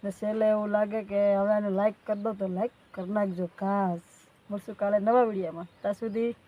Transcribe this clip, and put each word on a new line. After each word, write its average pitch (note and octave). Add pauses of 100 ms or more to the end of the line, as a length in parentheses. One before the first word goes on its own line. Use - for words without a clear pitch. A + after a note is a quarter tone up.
ને G3+
છેલ્લે G#3+
એવું G#3+
લાગે G#3
કે G3+ (140)
હવે G3+
આને G#3
લાઈક G3+
કરી G3+
દો A3
તો G3
લાઈક F#3 (200)
કરી F#3
નાખજો G3 (120)
ખાસ. G3 (460)
મળશું G#3
કાલે G#3
નવા A#3
વીડિયોમાં, F3
ત્યાં G3+
સુધી A3+ (160)